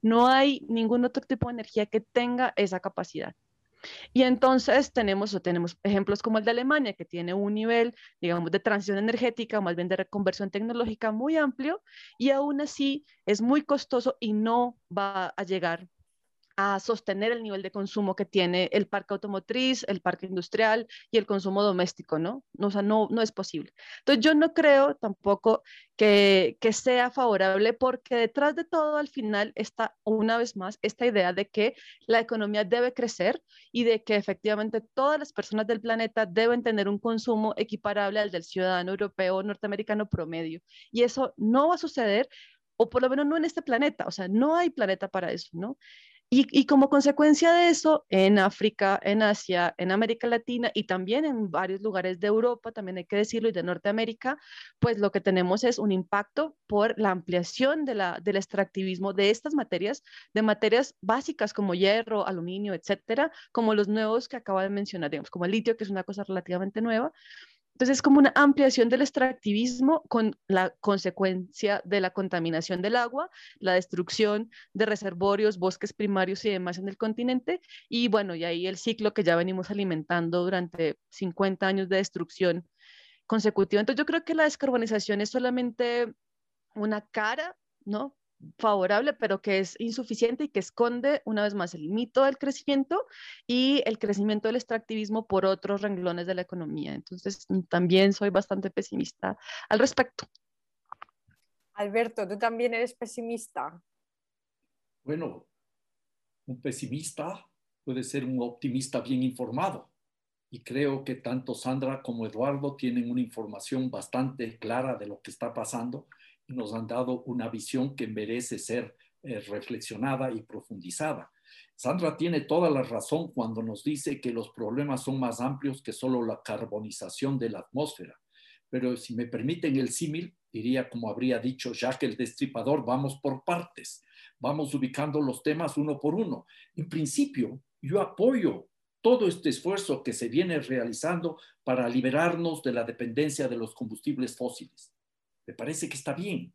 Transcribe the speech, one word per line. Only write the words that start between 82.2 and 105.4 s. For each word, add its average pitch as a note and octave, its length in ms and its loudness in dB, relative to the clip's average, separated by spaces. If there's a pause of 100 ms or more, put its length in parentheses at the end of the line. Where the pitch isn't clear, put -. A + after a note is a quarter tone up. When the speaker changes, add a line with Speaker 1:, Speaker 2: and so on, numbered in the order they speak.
Speaker 1:
consecutiva. G#3 540 2
Entonces, A3 180 0
yo D4 80 0
creo E4 180 0
que D#4+ 120 -2
la D#4+ 80 4
descarbonización A3+ 760 0
es G#3 100 -4
solamente B3 800 -2 (640)
una G#3+ 260 -2
cara, A3 560 -4 (280)
¿no?, G#3+ 300 -6 (420)
favorable, G#3 560 2
pero G3 280 -2
que G3 180 2
es F#3 200 -4
insuficiente A#3 640 -2
y C#4+ 60 -4
que - 100 -2
esconde, A#3+ 640 0
una G#3+ 200 -2
vez G#3 100 0
más, F3+ 220 -4
el D3+ 120 -10
mito A#3 380 2
del C#4 120 0
crecimiento C#4 680 -2 (400)
y B3+ 380 2
el A3 140 -2
crecimiento G#3 500 0
del A#3 80 -2
extractivismo A3 720 -4
por F#3+ 180 2
otros F#3+ 360 0
renglones F3+ 460 -4
de F#3 80 -2
la F3+ 60 -4
economía. D#3 520 -6
Entonces, - 540 -10 (220)
también F3+ 420 6
soy G3+ 200 0
bastante G3 380 -2
pesimista - 680 -6 (320)
al G#3+ 100 2
respecto. - 480 0 (1500)
Speaker 2:
Alberto, G#3 540 -2
¿tú G3+ 100 -6
también A#3 360 -2
eres A#3 200 -2
pesimista? A3+ 880 -10 (1200)
Speaker 3:
Bueno, D3 420 -8 (1000)